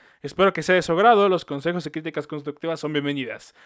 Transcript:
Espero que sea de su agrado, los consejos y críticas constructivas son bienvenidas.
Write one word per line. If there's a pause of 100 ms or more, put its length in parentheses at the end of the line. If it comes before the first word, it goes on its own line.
(220)
Espero
que
sea
de
su
agrado,
los
consejos
y
críticas
constructivas
son
bienvenidas. (120)